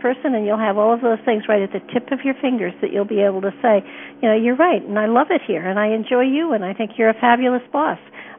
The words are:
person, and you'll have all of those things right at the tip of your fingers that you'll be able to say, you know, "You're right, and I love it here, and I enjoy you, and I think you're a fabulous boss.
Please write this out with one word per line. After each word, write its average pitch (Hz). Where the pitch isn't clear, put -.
person, 262
and 214
you'll 214
have 208
all 220
of 233
those 226
things 214
right 208
at 196
the 190
tip 240
of 269
your 269
fingers 226
that -
you'll 202
be 208
able 190
to 196
say, 208
you 240
know, 214
"You're 240
right, 311
and 208
I 214
love 240
it 339
here, 170
and 190
I 214
enjoy 247
you, 294
and 208
I 190
think 214
you're 220
a 220
fabulous 247
boss. 285